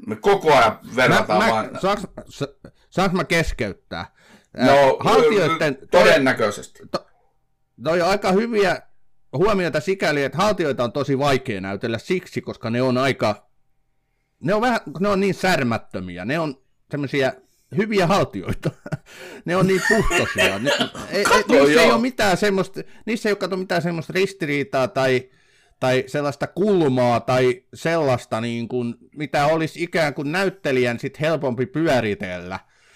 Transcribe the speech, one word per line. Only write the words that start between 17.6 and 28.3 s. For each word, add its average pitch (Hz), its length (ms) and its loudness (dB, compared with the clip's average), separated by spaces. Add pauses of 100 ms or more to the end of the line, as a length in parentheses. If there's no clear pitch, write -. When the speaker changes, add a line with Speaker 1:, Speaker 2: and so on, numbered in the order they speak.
Speaker 2:
hyviä 208 300 0
haltioita. 147 680 -2
<laughs> - 260 -10 (440)
Ne 165 100 -2
on 185 120 2
niin 190 200 2
puhtoisia. 196 720 0
Ne, 247 120 -2 (220)
Speaker 1:
<laughs> - 160 -14
Speaker 2:
ei, 170 80 -4
ei, 202 60 0
Speaker 1:
Kato, 214 300 2
Speaker 2:
niissä - 280 6
ei 330 60 6
Speaker 1:
joo. - 80 4
Speaker 2:
oo - 60 0
mitään 214 360 0
semmoista, 190 440 -2 (240)
niissä 220 240 -4
ei 202 40 2
oo, - 20 2
kato, 190 220 -6
mitään 185 240 -4
semmoista 165 320 -6
ristiriitaa 143 720 -2
tai, 131 420 0 (500)
tai 131 280 0
sellaista 143 400 -4
kulmaa 139 720 2
tai 127 440 0 (100)
sellaista, 135 680 -2